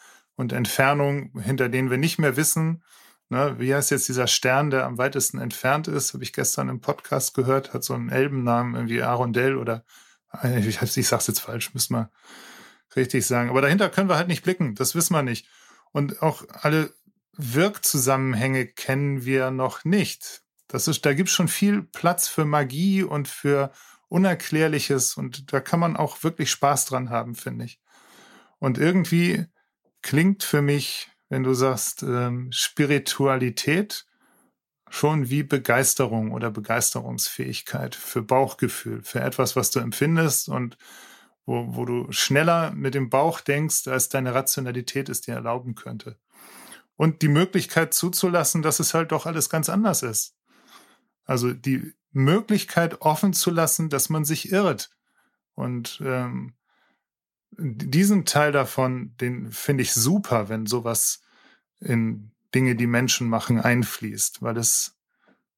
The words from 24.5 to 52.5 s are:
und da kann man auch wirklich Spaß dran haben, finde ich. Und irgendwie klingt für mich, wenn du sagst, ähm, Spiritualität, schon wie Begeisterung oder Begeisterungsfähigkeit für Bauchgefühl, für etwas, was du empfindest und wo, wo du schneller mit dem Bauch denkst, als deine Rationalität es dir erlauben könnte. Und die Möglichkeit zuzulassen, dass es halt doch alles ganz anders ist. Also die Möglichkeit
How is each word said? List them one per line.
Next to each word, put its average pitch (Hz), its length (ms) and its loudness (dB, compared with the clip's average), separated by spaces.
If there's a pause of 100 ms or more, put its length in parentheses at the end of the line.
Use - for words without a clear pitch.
und 135 360 -10
da 139 80 2
kann 165 200 0
man 170 160 0
auch - 260 -4
wirklich 160 280 -2
Spaß 143 360 2
dran 127 240 -4
haben, 117 240 -4
finde 120 320 -8
ich. - 140 -20 (800)
Und 127 200 0
irgendwie 170 680 2 (560)
klingt 180 400 2
für 147 200 2
mich, 143 480 -2 (180)
wenn 131 140 -2
du 127 100 2
sagst, 127 500 0
ähm, 123 480 -2
Spiritualität, 139 1600 0 (840)
schon 147 380 0
wie 143 140 0
Begeisterung 123 920 2
oder 117 180 -4
Begeisterungsfähigkeit 120 1400 -4
für - 280 -6
Bauchgefühl, 123 800 -2
für - 180 -6
etwas, 131 340 -2
was 123 160 0
du 123 100 -2
empfindest 151 680 0
und 127 300 -6 (640)
wo, 120 320 -4
wo 120 80 -4
du 123 260 -4
schneller 160 600 2
mit 135 240 -4
dem 135 160 -2
Bauch 156 320 2
denkst, 147 460 -2
als 131 200 0
deine 127 260 -2
Rationalität 131 760 -2
es - 100 -6
dir 120 140 -8
erlauben 120 400 -6
könnte. 120 440 -14 (800)
Und 156 240 2
die 151 80 4
Möglichkeit 165 640 2
zuzulassen, 175 720 0
dass 156 180 2
es - 140 0
halt 165 180 0
doch 156 140 -2
alles 156 240 -2
ganz 160 180 0
anders 196 340 2
ist. - 320 -4 (920)
Also 123 260 0
die 127 400 -2 (200)
Möglichkeit 170 880 2